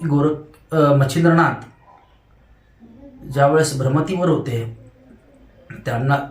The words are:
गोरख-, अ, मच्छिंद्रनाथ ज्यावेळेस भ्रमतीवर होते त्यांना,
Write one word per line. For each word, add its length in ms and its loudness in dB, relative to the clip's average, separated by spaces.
गोरख-, 680 -2
अ, 160 4
मच्छिंद्रनाथ 720 2
ज्यावेळेस 440 2
भ्रमतीवर 520 0
होते 480 -4
त्यांना, 320 -2